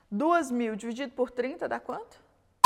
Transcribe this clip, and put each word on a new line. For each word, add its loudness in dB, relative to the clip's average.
Duas 2
mil 0
dividido -8
por -2
trinta -4
dá -2
quanto? -10